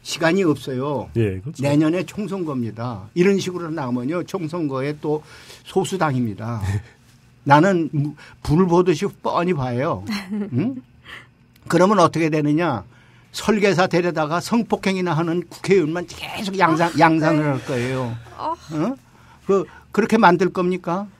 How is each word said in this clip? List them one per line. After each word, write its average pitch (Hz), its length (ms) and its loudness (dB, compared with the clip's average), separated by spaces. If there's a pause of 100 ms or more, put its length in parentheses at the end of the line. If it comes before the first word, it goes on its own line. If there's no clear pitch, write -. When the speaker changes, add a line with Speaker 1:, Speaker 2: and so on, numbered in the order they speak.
Speaker 1:
시간이 165 380 0
없어요. 135 720 -2
Speaker 2:
예, 101 240 0
그렇죠. 127 240 -10
Speaker 1:
내년에 156 400 2
총선거입니다. 127 1120 -6
이런 190 240 4
식으로 180 320 -6
나오면요, 139 540 -4
총선거에 151 760 -6
또 151 220 -4 (420)
소수당입니다. 123 960 -2
Speaker 2:
<laughs> - 20 -4
네. 98 180 -2 (640)
Speaker 1:
나는 160 480 4
무-, 147 220 -2 (300)
불을 170 240 4
보듯이 180 400 2 (160)
뻔히 175 320 0
봐요. 127 500 -4 (240)
Speaker 3:
<laughs> - 0 - (240)
Speaker 1:
응? 202 220 0 (920)
그러면 185 300 4
어떻게 160 320 2
되느냐? 151 540 0 (480)
설계사 190 560 2
데려다가 165 540 0
성폭행이나 190 680 -2
하는 165 380 0
국회의원만 170 560 0
계속 - 540 -10
양상-, 170 300 4
Speaker 3:
아, 165 100 -2
Speaker 1:
양산을 160 440 4
Speaker 3:
네. 147 60 0
Speaker 1:
할 127 160 -4
거예요. 127 500 -4 (220)
Speaker 3:
아. - 160 -6 (200)
Speaker 1:
응? 180 220 -2 (520)
그, 190 180 2 (260)
그렇게 220 280 2
만들 180 340 6
겁니까? 180 540 -2 (120)